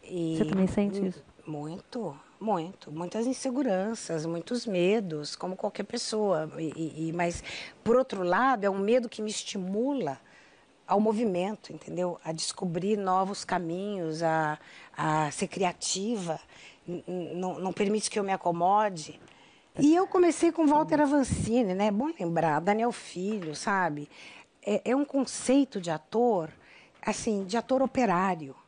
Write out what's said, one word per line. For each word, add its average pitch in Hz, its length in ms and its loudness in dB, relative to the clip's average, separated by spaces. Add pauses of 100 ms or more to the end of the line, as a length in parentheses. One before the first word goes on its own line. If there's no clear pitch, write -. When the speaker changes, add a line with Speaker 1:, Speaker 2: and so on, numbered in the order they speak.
Speaker 1:
E 165 340 -4
Speaker 2:
Você 160 80 2
também 190 220 2
sente 202 380 0
isso? 185 180 -6 (220)
Speaker 1:
Muito, 156 720 -10 (220)
muito. 185 520 -4
Muitas 175 340 -4
inseguranças, 226 1000 -2
muitos 170 400 -4
medos, 180 720 0
como 185 200 -6
qualquer 202 280 -6
pessoa. 202 760 -2
E, 156 180 -4
e, 160 340 -6
e, 160 40 -4
mas, 175 300 -2 (400)
por 226 120 4
outro 254 280 2
lado, 208 420 2
é 202 40 4
um 196 80 0
medo 226 320 2
que - 120 -10
me 214 80 -4
estimula 202 920 -2 (680)
ao 196 140 4
movimento, 208 760 0
entendeu? 170 500 -4
A 160 80 -6
descobrir 180 680 -2
novos 190 460 0
caminhos, 175 800 -4
a, 160 340 2 (380)
a 156 360 0
ser - 160 -4
criativa. 185 920 -4 (480)
N-, 170 200 -8
n-, 175 280 -6
não, 180 240 -4
não 180 140 -4
permite 208 360 0
que 220 100 -2
eu 196 40 0
me 196 80 -2
acomode. 185 880 2 (600)
E 294 140 6
eu 370 140 4
comecei 339 440 4
com 330 140 2
Walter 302 360 4
Avancini, 254 720 2
né? 208 180 2
Bom 240 180 0 (100)
lembrar, 165 400 2
Daniel 214 320 2
Filho, 180 640 -6
sabe? 165 540 0 (560)
É, 208 260 0
é 254 40 4
um 285 100 2
conceito 262 760 2
de 170 120 -4
ator, 202 580 2 (520)
assim, 208 440 -2
de 185 100 -4
ator 254 260 2
operário. 185 720 2 (120)